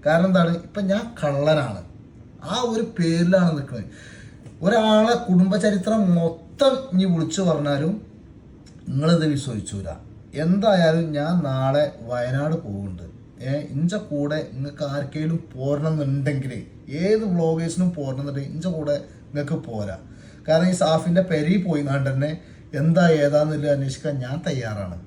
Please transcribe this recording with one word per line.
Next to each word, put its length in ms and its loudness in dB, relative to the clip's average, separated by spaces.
കാരണം 240 4
എന്താണ്? 220 4
ഇപ്പൊ 140 -8
ഞാൻ 100 0
കള്ളനാണ്, 600 0
ആ 20 -4
ഒരു 140 -2
പേരിലാണ് 640 4
നിൽക്കുന്നത്. 320 -10
ഒരാളെ 500 4
കുടുംബചരിത്രം 720 2
മൊത്തം 560 0
ഇനി 200 4
വിളിച്ചു 360 -2
പറഞ്ഞാലും 440 0
നിങ്ങളിത് 460 2
വിശ്വസിച്ചൂല. 540 -6
എന്തായാലും 640 4
ഞാൻ 140 -2
നാളെ 340 2
വയനാട് 560 -2
പോകുന്നുണ്ട്. 420 -10
ഏ, 40 -2
ഇഞ്ച 180 0
കൂടെ 300 -2
നിങ്ങൾക്ക് 300 -8
ആർക്കെങ്കിലും 440 -4
പോരണമെന്നുണ്ടെങ്കിൽ, 1000 -2
ഏത് 200 2
വ്ളോഗേഴ്സിനും 540 0
പോരണമെന്നുണ്ടെങ്കിൽ 580 -6
ഇഞ്ച 100 -6
കൂടെ 180 -2
നിങ്ങൾക്ക് 300 -4
പോരാ. 280 -8
കാരണം 260 4
ഈ 100 0
സാഫിൻ്റെ 480 2
പെരി 260 2
പോയി 220 0
കണ്ട് 200 0
തന്നെ 220 -2
എന്താ 260 6
ഏതാന്നുള്ളത് 520 2
അന്വേഷിക്കാൻ 380 -4
ഞാൻ 100 -6
തയ്യാറാണ്. 580 -6